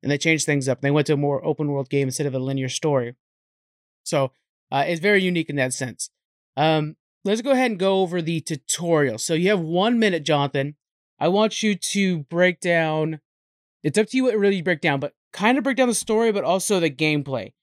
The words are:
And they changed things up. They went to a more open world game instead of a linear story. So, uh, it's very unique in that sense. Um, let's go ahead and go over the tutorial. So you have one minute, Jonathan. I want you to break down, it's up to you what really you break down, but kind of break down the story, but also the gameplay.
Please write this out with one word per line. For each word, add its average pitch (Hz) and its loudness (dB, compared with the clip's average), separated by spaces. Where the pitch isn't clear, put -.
And 131 -2
they 143 0
changed 160 0
things 143 0
up. 127 -2
They 139 2
went 147 2
to 156 2
a 143 2
more 143 -2
open 151 -2
world 139 -4
game 139 0
instead 131 -4
of 131 -4
a 131 -2
linear 131 -4
story. 127 -2
So, 135 -2
uh, 139 0
it's 170 -2
very 196 2
unique 175 -2
in 147 -4
that 131 0
sense. - -10
Um, 156 0
let's 214 -2
go 277 2
ahead 254 4
and 202 -6
go 190 2
over 180 -2
the 165 -2
tutorial. 151 -2
So - -2
you 175 2
have 208 2
one 180 0
minute, 180 0
Jonathan. 143 0
I 151 0
want 208 2
you 208 2
to 185 -2
break 175 0
down, 160 0
it's 151 0
up 214 2
to 254 -2
you 262 2
what 240 2
really 202 4
you 170 -4
break 170 0
down, 143 0
but 143 -6
kind 240 2
of 240 -4
break 262 0
down 254 4
the 233 0
story, 226 0
but 196 -2
also 185 0
the 165 2
gameplay. 139 -2